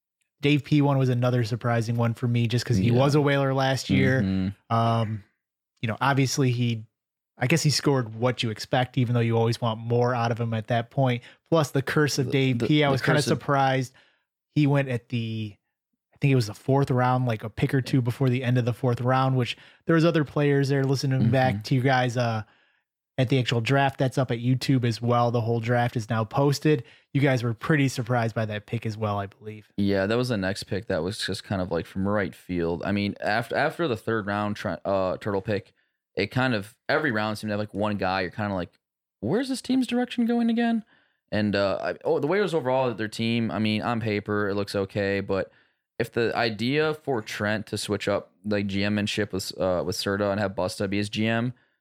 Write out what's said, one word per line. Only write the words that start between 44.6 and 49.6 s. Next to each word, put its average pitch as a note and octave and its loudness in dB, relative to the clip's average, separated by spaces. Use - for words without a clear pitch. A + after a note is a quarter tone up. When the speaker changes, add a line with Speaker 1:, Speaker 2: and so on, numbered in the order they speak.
Speaker 2:
okay, G2 -2
but G2 -2
if A2+ -4
the A#2 0
idea A#2+ 0
for C3+ -4
Trent G#2+ -4
to G#2 -4
switch - -4
up, - -2
like, G#2 0
G G2 -2
M-manship G#2 -2
with, F#2 -4